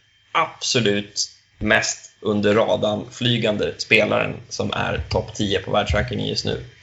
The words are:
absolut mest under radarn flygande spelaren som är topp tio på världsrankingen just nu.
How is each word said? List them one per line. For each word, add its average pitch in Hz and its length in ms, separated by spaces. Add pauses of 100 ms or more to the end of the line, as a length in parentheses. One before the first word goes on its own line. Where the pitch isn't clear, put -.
(320)
absolut 156 960 (300)
mest 107 520 (100)
under 104 320
radarn 104 580
flygande 110 680
spelaren 107 560 (160)
som 104 240
är 95 360
topp - 260
tio 98 240
på 98 120
världsrankingen 104 560
just 107 180
nu. 107 180 (200)